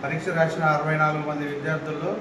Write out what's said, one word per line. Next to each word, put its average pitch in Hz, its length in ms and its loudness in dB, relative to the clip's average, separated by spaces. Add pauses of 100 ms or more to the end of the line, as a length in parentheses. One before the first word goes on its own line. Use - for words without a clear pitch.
పరీక్ష 160 240 -2
రాసిన 160 360 2
అరవై 156 320 2
నాలుగు 151 340 2
మంది 147 160 -4
విద్యార్థుల్లో 156 760 -4